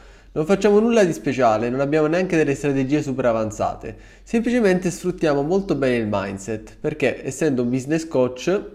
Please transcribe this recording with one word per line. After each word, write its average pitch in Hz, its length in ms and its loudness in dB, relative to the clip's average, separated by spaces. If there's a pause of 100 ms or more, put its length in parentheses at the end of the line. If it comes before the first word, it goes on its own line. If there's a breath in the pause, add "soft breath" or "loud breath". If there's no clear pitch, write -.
(340 loud breath)
non 151 120 -2
facciamo 202 340 4
nulla 226 240 4
di 165 80 2
speciale, 120 600 0
non 131 80 -2
abbiamo 151 260 2
neanche 175 320 0
delle 139 160 2
strategie 135 480 0
super 131 240 -2
avanzate. 110 720 -2 (240 loud breath)
Semplicemente 220 720 2
sfruttiamo 165 500 -2
molto 190 320 0
bene 131 220 0
il 113 120 -2
mindset, 101 720 -6
perché 147 460 -2
essendo 135 380 -2
un 120 80 -2
business 143 360 -2
coach 131 540 0 (140)